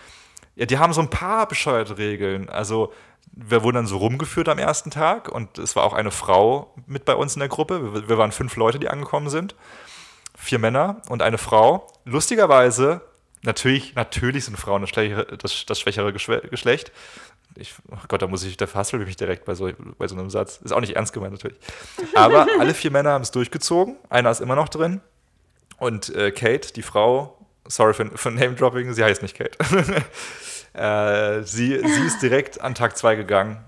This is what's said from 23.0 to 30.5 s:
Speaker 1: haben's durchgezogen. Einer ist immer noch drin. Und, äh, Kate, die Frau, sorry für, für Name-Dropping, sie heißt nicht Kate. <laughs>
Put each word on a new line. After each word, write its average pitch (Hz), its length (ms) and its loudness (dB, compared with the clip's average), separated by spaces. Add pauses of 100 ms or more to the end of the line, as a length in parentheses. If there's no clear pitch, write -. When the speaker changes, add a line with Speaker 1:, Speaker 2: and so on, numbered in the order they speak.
Speaker 1:
haben's 135 220 -2
durchgezogen. 175 640 0 (120)
Einer 123 220 4
ist 117 100 0
immer 127 160 -2
noch 151 120 2
drin. 175 320 -2 (800)
Und, 113 360 -4
äh, 101 160 0
Kate, 113 420 -2
die 113 100 -10
Frau, 123 560 2 (280)
sorry 110 280 4
für, 107 220 -4
für - 140 -6
Name-Dropping, 127 640 0
sie 113 100 0
heißt 107 200 4
nicht 98 140 -10
Kate. - 220 -8
<laughs> 170 460 0 (680)